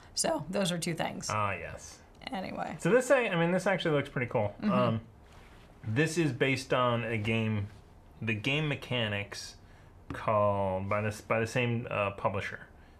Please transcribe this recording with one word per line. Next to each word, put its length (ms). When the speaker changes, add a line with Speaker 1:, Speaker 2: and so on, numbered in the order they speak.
Speaker 1:
So 340
those 220
are 60
two 160
things. 360
Speaker 2:
Ah, 220
yes. 460
Speaker 1:
Anyway. 480
Speaker 2:
So 100
this, 220
I, 160
I 80
mean, 160
this 160
actually 300
looks 100
pretty 240
cool. 300
Speaker 1:
Mm-hmm. 100
Speaker 2:
Um, 300
this 320
is 140
based 420
on 300
a 140
game, 500
the 120
game 360
mechanics 840
called 760
by 140
this, 180
by 220
the 60
same, 440
uh, 200
publisher, 500